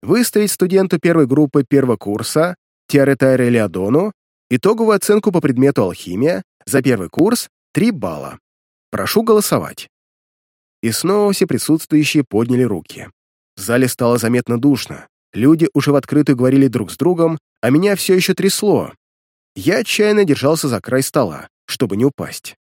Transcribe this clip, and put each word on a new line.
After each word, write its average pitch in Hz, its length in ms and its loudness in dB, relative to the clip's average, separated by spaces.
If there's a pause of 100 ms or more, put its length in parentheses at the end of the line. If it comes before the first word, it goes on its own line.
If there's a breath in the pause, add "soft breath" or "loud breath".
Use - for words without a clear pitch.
Выставить 214 500 0
студенту 185 480 0
первой 165 260 2
группы 139 380 2
первого 131 320 2
курса 120 640 -4 (320)
Тиаретайре 131 600 2
Леодону 113 640 0 (380)
итоговую 214 480 2
оценку 208 340 0
по 175 80 2
предмету 131 440 2
алхимия 107 600 -4 (220)
за 135 160 -6
первый 117 260 0
курс 196 400 -2 (240)
три 208 200 0
балла. 82 480 -10 (520)
Прошу 104 320 -2
голосовать. 202 640 -2 (920)
И 113 100 -2
снова 202 400 0
все 190 160 0
присутствующие 151 760 0
подняли 120 380 0
руки. 98 460 -8 (460)
В - 60 -16
зале 120 260 0
стало 123 300 0
заметно 120 420 -2
душно. 127 480 -2 (240)
Люди 156 420 2
уже 143 200 0
в - 20 4
открытую 143 400 0
говорили 131 320 2
друг 117 240 -4
с - 60 -16
другом, 165 420 0 (220)
а 131 80 0
меня 185 260 2
все 185 200 0
еще 185 180 0
трясло. 170 580 0 (640)
Я 143 220 -2
отчаянно 208 480 2
держался 151 420 0
за 113 140 -4
край 131 220 -2
стола, 90 440 -4 (200)
чтобы 101 280 -4
не 107 80 0
упасть. - 580 -4